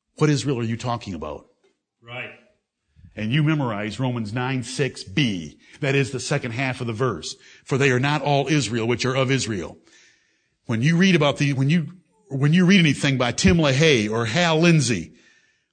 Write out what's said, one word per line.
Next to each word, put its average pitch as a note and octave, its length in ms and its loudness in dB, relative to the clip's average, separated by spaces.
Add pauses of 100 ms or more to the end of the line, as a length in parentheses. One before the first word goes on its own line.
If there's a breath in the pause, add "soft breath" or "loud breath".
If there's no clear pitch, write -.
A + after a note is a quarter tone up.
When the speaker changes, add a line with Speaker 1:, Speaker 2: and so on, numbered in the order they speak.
(160)
Speaker 1:
"What D3+ 140 2
Israel C3 280 -2
are A#2+ 60 -4
you A2+ 120 -4
talking A#2 380 -8
about?" D2+ 320 -12 (560)
Speaker 2:
Right. A2+ 280 -14 (840)
Speaker 1:
And A2 160 -6
you D3+ 120 2
memorize A2+ 560 -2
Romans A#2+ 320 -4
nine B2+ 320 -4
six - 400 -6
B. F#2+ 520 -4 (240 loud breath)
That C#3 140 -2
is C#3 160 0
the B2 100 -8
second C#3 300 -4
half B2+ 300 -6
of B2 60 -6
the A#2 60 -4
verse. G#2+ 440 -4 (280 soft breath)
"For C3+ 140 -2
they C#3 120 2
are B2 100 2
not C#3+ 220 0
all C#3 260 0
Israel, A#2 400 -2
which A#2+ 180 -2
are B2+ 100 -2
of C3+ 140 0
Israel." G#2+ 480 -4 (880 soft breath)
When A2+ 160 -2
you E3 140 4
read F#3 180 4
about D3 240 2
the, C#3+ 140 0
when C3+ 180 0
you, D#3+ 220 0 (360)
when C#3 240 0
you F3+ 140 4
read G3 140 6
anything C#3 360 2
by B2 160 0
Tim E3+ 240 4
LaHaye C#3 540 4
or A2+ 160 -2
Hal D#3+ 340 2
Lindsey B2 520 2 (600 soft breath)